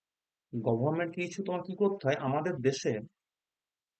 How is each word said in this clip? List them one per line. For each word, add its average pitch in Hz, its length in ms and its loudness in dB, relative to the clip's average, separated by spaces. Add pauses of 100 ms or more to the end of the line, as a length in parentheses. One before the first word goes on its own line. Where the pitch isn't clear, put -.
(600)
গভর্নমেন্ট 147 540 2
কিছু 180 280 -4
তোমার 180 180 -2
কি 180 140 -10
করতে 196 320 0
হয়? 143 80 4
আমাদের 147 400 0
দেশে 135 440 0 (1000)